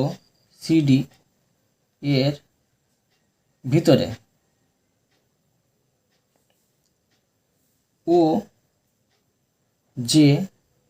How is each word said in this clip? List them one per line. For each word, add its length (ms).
সিডি 380
এর 320
ভিতরে 420
ও 120
যে 300